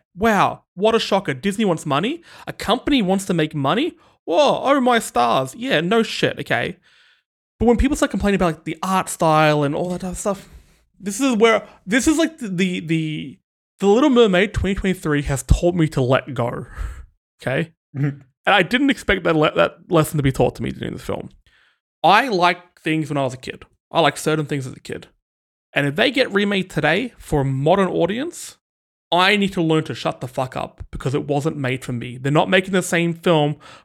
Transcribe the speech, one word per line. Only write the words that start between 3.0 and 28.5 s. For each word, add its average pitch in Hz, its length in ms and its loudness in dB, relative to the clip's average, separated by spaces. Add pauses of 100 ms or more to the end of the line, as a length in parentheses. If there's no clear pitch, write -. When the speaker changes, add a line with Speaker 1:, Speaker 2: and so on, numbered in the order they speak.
Speaker 1:
wants 190 220 0
to - 100 -2
make 156 180 0
money? 165 440 0 (280)
Whoa, 294 380 2
oh 277 180 2
my 247 180 4
stars. 226 560 0
Yeah, 226 260 -2
no 208 220 2
shit, - 360 -4
okay. 127 380 -4 (840)
But 220 80 0
when 240 100 6
people 269 180 2
start - 160 0
complaining 202 260 0
about, 190 80 2 (100)
like, - 80 -20
the 160 180 -8
art 185 280 -2
style 156 540 2
and 143 120 -2
all 175 140 -4
that 180 140 -8
other 180 120 -8
stuff, 196 340 -6 (500)
this 202 220 -8
is 262 140 2
where, 220 320 2 (180)
this 233 220 0
is, 311 100 2
like, 320 220 -2
the, 240 100 -8
the, 185 300 -2
the, 160 600 -6 (400)
the 190 80 0
Little 247 220 6
Mermaid 214 460 4
twenty 190 180 0
twenty-three 180 500 -2
has 135 200 -4
taught - 320 2
me 160 140 2
to - 120 -2
let 131 320 0
go, 120 320 -4 (760)
okay? 151 320 -4 (220)
Speaker 2:
Mm-hmm. 139 260 -2 (240)
Speaker 1:
And 185 100 4
I 196 80 4
didn't 247 260 2
expect 190 360 -2
that 170 100 2
le-, 151 180 2
that - 380 0
lesson 156 260 2
to 143 60 0
be 135 80 2
taught 127 240 0
to - 80 -8
me 131 80 -4
during - 240 -8
the - 40 -14
film. - 300 -10 (720)
I 208 260 4
liked 175 500 0
things 156 300 -2
when 147 80 -4
I 139 60 0
was 127 120 -4
a - 20 -18
kid. - 260 -12 (280)
I 165 100 0
liked 147 160 2
certain 156 300 -2
things 139 180 -6
as 131 80 -14
a - 60 -20
kid. - 280 -14 (680)
And 143 140 0
if 143 80 -4
they 226 160 2
get 247 220 0
remade 202 360 0
today 170 480 -2
for - 240 -2
a 135 40 0
modern 156 420 2
audience, 190 720 -4 (540)